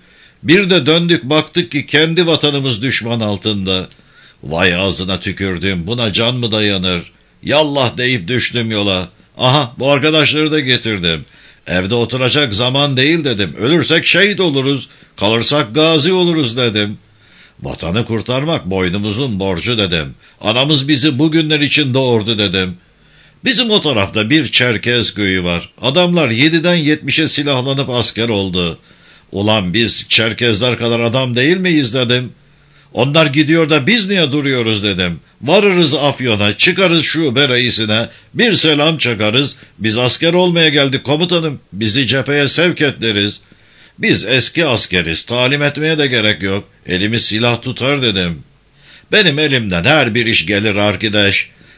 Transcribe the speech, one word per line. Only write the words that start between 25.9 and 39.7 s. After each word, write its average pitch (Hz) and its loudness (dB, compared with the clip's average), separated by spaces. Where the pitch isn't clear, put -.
yediden 160 2
yetmişe 151 0
silahlanıp 139 -2
asker 117 -2
oldu. 90 -2
"Ulan 101 0
biz 113 -2
Çerkezler 113 0
kadar 117 0
adam 120 0
değil 147 2
miyiz?" 156 0
dedim. 123 -2
"Onlar 147 2
gidiyor 151 2
da 147 0
biz 202 2
niye 170 0
duruyoruz?" 123 0
dedim. 90 -2
"Varırız 175 4
Afyon'a, 123 0
çıkarız 175 2
şube 143 0
reisine, 113 0
bir 214 2
selam 151 2
çakarız. 120 0